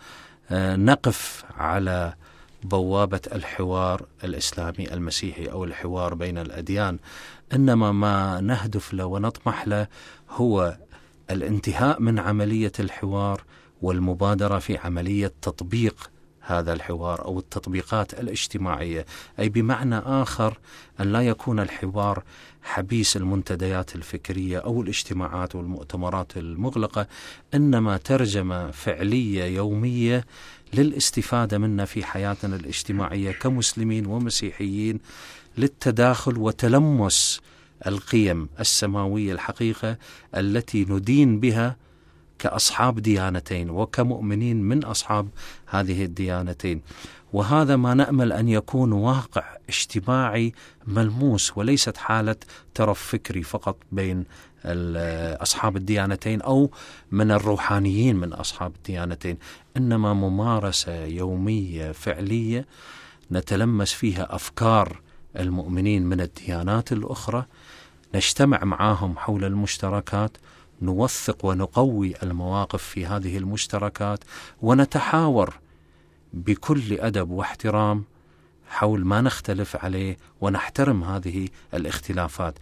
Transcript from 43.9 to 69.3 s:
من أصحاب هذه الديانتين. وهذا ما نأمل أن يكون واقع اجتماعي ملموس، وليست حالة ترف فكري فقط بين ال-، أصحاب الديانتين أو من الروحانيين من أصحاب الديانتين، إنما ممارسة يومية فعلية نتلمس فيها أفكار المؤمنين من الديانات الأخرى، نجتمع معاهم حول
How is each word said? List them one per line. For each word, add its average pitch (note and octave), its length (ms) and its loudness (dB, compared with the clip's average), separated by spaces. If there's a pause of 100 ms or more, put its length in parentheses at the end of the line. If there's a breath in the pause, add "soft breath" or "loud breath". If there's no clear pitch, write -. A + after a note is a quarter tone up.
من B2+ 200 2
أصحاب G#2 460 -2 (380 loud breath)
هذه F#2+ 380 0
الديانتين. F2 760 -2 (520 loud breath)
وهذا C3+ 420 4
ما B2 180 4
نأمل B2+ 400 4
أن A2+ 160 2
يكون A2+ 420 2
واقع A2+ 680 0 (120)
اجتماعي A#2 840 0 (340 loud breath)
ملموس، A2 720 2
وليست A#2 400 2
حالة A2 380 0 (380 loud breath)
ترف G#2 280 2
فكري F#2 420 -4
فقط G2 340 -4 (140)
بين F#2 340 -2 (400 loud breath)
ال-، E2+ 760 -4
أصحاب - 360 0
الديانتين G2 640 0
أو C#3 300 4 (400 loud breath)
من G#2+ 200 4
الروحانيين G#2 840 4
من F2 180 -2
أصحاب - 420 -8
الديانتين، F2 640 -6 (400 loud breath)
إنما A2+ 360 4
ممارسة G2 920 0
يومية F2+ 840 -2
فعلية A2 720 -2 (640 loud breath)
نتلمس G2+ 640 2
فيها F#2+ 420 -2
أفكار G#2+ 640 2 (380 soft breath)
المؤمنين F#2 680 2
من F#2 160 0
الديانات F#2 720 -2
الأخرى، A#2+ 540 -4 (720 loud breath)
نجتمع - 480 4
معاهم G2 540 2
حول G2+ 280 -2